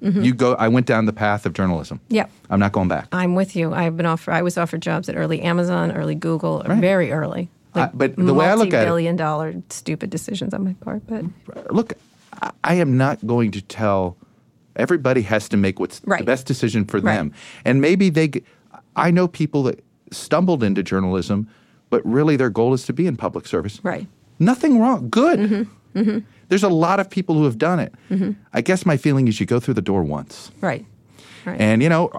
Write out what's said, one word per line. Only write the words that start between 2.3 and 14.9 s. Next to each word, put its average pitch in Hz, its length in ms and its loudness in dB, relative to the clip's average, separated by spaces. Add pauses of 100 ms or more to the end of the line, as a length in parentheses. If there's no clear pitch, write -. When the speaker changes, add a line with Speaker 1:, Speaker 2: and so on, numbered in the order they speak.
Speaker 2:
I'm 98 120 2
not 98 100 2
going 98 160 0
back. 87 240 -2
Speaker 1:
I'm 180 240 0
with 190 220 -2
you. 165 180 -2
I've 165 220 -2
been 170 100 -2
offered, 165 280 -2
I 165 80 0
was 175 140 -2
offered 165 260 -4
jobs 170 260 -4
at 175 80 -8
early 160 260 -2
Amazon, 175 480 0
early 156 240 -4
Google, 160 500 -4
Speaker 2:
Right. 196 160 0
Speaker 1:
very 180 300 2
early. 160 380 -4 (260)
Speaker 2:
I, 175 60 0
Speaker 1:
Like, - 120 0
Speaker 2:
but 131 240 -2
the 180 160 2
way 156 140 4
I 196 80 4
look 220 140 4
at 175 40 0
it 143 40 2
Speaker 1:
multi-billion 170 400 2
dollar 156 380 -4 (140)
stupid - 400 -8
decisions 190 460 -8
on 196 100 -4
my 185 160 -4
part, - 260 -10
but 220 200 -8 (440)
Speaker 2:
Look, 226 220 0 (480)
I, - 100 -6 (140)
I 165 120 2
am 143 200 2
not 131 300 0
going 117 240 2
to 101 100 -8
tell, 98 560 -2 (600)
everybody 131 440 2